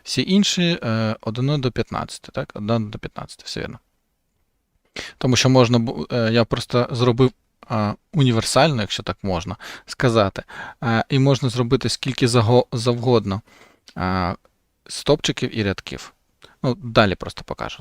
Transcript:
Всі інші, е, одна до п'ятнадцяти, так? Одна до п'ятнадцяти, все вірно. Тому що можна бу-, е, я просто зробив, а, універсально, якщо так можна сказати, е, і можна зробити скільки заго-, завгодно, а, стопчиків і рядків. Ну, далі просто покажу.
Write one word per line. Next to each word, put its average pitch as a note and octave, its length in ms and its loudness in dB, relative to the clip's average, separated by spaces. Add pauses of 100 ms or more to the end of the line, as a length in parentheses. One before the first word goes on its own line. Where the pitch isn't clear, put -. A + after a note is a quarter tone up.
Всі - 280 -4
інші, F#3 520 2
е, A2+ 380 -2
одна B2+ 360 -2
до B2+ 140 -2
п'ятнадцяти, - 600 -6
так? - 220 -8
Одна G#2+ 260 -2
до G#2+ 200 -6
п'ятнадцяти, - 460 -14
все - 140 -10
вірно. - 200 -10 (1400)
Тому B2+ 180 2
що B2+ 140 4
можна B2 300 6
бу-, - 320 -4
е, A#2 200 0
я A#2 140 2
просто - 460 -2
зробив, B2 400 2 (360)
а, G#2+ 260 -2 (200)
універсально, C3 680 4
якщо - 220 -6
так - 180 -6
можна F2+ 340 -4 (300)
сказати, A2+ 580 0 (400)
е, A2+ 260 2
і C#3 100 2
можна C3+ 300 2
зробити B2 400 0
скільки - 380 -2
заго-, A#2+ 440 4
завгодно, A#2 680 0 (540)
а, F2+ 400 0 (520)
стопчиків - 720 -2
і A2 60 0
рядків. - 500 -6 (500)
Ну, B2 120 0
далі A2+ 400 2
просто - 280 -12
покажу. - 380 -10